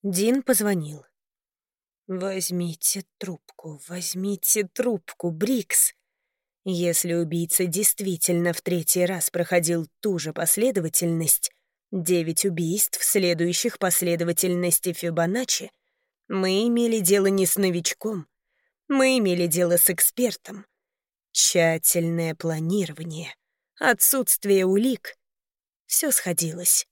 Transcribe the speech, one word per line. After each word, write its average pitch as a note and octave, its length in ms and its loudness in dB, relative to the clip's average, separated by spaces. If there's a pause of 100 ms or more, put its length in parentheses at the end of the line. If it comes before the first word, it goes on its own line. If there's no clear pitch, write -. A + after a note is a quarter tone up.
Дин G3+ 380 2
позвонил. F3+ 640 0 (1000)
«Возьмите F3+ 960 -4 (120)
трубку, D#3+ 720 -14
возьмите F#3 800 -2
трубку, G#3 640 -4
Брикс». G#3+ 640 0 (720)
Если F3 500 -2
убийца E3+ 520 0
действительно F3 880 0
в - 80 -6
третий F3+ 440 0
раз F3+ 240 -4
проходил E3+ 580 0 (120)
ту G3 180 -2
же D3+ 160 -6
последовательность, E3 1160 0 (400)
девять E3+ 540 0
убийств, F3 580 0
следующих F3 760 0
последовательности F3 1120 0
Фибоначчи, E3+ 760 -2 (580)
мы F#3+ 380 2
имели A#3 320 2
дело G3 260 2
не G3 220 2
с - 100 0
новичком, F#3 680 -2 (600)
мы C4 300 4
имели F3+ 300 2
дело F3 300 2
с - 120 4
экспертом. G3+ 760 -2 (680)
Тщательное E3 1040 2
планирование, D#3+ 1000 -4 (440)
отсутствие G3+ 840 2
улик. G#3+ 500 0 (720)
Всё D4 240 0
сходилось. E3+ 800 -2